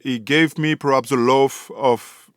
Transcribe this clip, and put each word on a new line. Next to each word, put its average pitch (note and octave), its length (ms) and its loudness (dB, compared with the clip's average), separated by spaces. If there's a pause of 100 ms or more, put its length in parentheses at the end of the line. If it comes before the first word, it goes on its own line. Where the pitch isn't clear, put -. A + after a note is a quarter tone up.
he B2+ 180 -6
gave C#3+ 380 0
me D#3 180 -2
perhaps C3+ 340 -2
the C#3 80 0
love C3 580 2
of - 600 -2